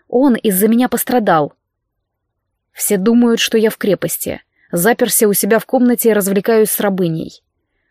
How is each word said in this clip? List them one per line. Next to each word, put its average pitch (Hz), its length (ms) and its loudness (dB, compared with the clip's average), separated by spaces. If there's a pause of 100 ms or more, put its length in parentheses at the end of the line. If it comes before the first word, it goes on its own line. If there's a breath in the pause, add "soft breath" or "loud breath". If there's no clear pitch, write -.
он 254 260 2
из-за 208 320 0
меня 233 220 2
пострадал. 202 640 -2 (1200)
«Все 208 200 -2
думают, 233 420 2
что - 180 -2
я 220 140 2
в - 60 -10
крепости. - 680 -4 (280)
Заперся 220 560 0
у 202 60 2
себя 214 240 0
в 214 80 -4
комнате 240 460 0
и - 20 4
развлекаюсь 208 560 0
с - 100 -6
рабыней. 180 640 -4 (500)